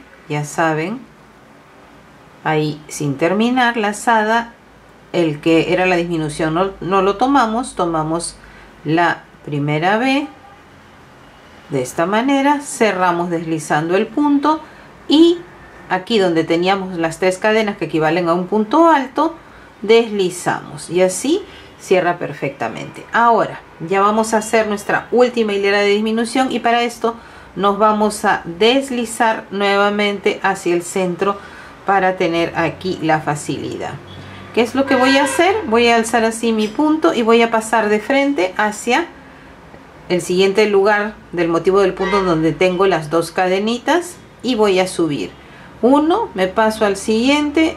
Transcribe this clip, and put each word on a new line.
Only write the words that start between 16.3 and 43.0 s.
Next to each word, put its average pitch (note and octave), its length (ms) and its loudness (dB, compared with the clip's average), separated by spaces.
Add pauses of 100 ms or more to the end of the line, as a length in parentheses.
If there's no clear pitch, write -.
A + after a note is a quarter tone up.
teníamos F#3 540 0
las E3 220 -4
tres F#3 180 2
cadenas G#3+ 400 0
que E3 80 -4
equivalen D#3+ 420 0
a E3 60 2
un F3+ 140 -2
punto G#3+ 420 2
alto, D4 460 0 (460)
deslizamos G3 1080 0
y F3 120 0
así C4+ 400 0 (380)
cierra F3 380 0
perfectamente. - 960 -8
Ahora G#3+ 480 2 (260)
ya G3 140 0
vamos A3 320 2
a A3+ 40 2
hacer A3 300 0
nuestra - 440 -4
última A#3 420 2
hilera G3+ 260 2
de G3+ 100 2
disminución A3+ 640 0
y A#3+ 80 -2
para A#3 220 2
esto A#3 340 -2 (400)
nos G3 220 0
vamos G#3+ 480 2
a F#3 200 2
deslizar A#3 1080 0
nuevamente G3+ 880 0
hacia F#3+ 320 -2
el F3 80 0
centro F#3 560 -2 (480)
para F#3+ 300 2
tener E3+ 400 0
aquí E3 460 -4
la D#3 180 2
facilidad. B2 720 -6 (600)
¿Qué G#3+ 80 2
es A#3+ 120 0
lo C4+ 120 0
que C4+ 100 2
voy C4 220 4
a C#4+ 80 2
hacer? F4 280 2 (140)
Voy A#3 200 4
a A#3 100 4
alzar A3+ 260 0
así A3+ 300 0
mi G#3+ 140 0
punto D4+ 460 0
y A#3 100 0
voy A3+ 180 4
a A#3 100 2
pasar A3 380 0
de G#3+ 100 2
frente C#4 560 0
hacia A#3 520 -2 (1000)
el F3 140 0
siguiente G3 480 2
lugar G#3 460 2 (180)
del E3+ 160 0
motivo F#3 320 2
del F#3+ 120 2
punto F#3+ 300 -2
donde D#3+ 300 0
tengo F#3 340 2
las D#3+ 220 0